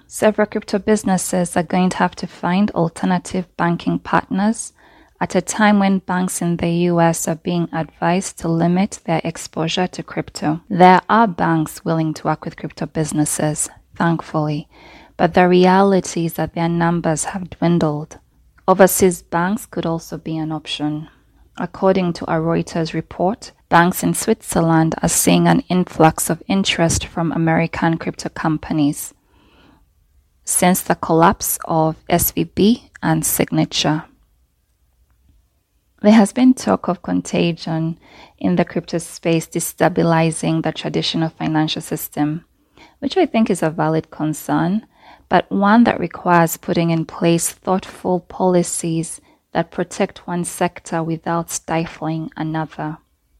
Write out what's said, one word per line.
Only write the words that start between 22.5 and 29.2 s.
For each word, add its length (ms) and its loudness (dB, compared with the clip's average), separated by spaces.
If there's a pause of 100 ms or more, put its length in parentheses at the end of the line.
report, 600 -4 (160)
banks 340 4
in 120 0
Switzerland 840 2
are 60 0
seeing 400 2
an 220 4
influx 600 2
of 180 -4
interest 580 0
from 260 -4
American 640 2
crypto 300 -8
companies 840 -2 (1300)